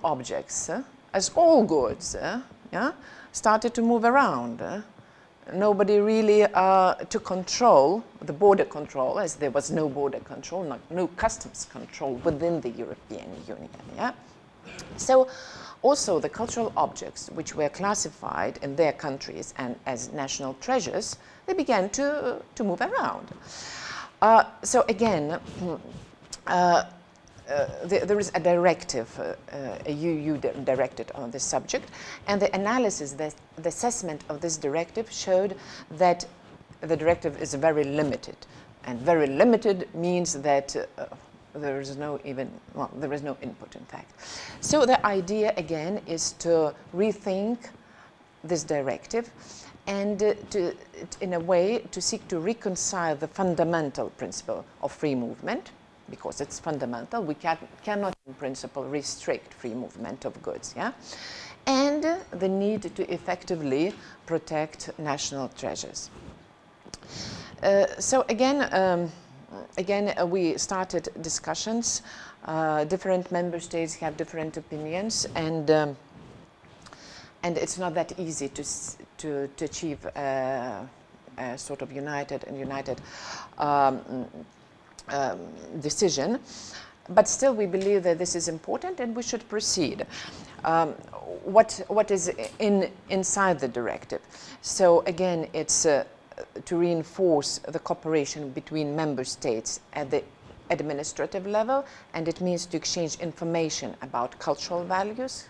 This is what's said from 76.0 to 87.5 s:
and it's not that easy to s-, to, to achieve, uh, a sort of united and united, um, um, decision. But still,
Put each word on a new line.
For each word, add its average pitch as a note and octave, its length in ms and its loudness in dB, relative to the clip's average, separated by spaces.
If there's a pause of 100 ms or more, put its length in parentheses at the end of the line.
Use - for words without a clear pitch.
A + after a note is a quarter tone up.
and E3+ 140 -2
it's E3 220 -2
not F3+ 160 -4
that E3 240 -4
easy D#3+ 300 -6
to D3 140 -10
s-, - 360 -10 (180)
to, C#3 400 -6
to - 80 -6
achieve, D3 400 -6 (120)
uh, C3 640 -2 (560)
a B2 180 -6
sort C#3 240 -10
of C3+ 100 -8
united C#3+ 540 -6
and C#3+ 140 -10
united, C3+ 420 -6 (560)
um, C#3 680 2 (840)
um, C3 300 -2 (420)
decision. D#3 580 0 (720)
But F3+ 200 6
still, C4+ 260 2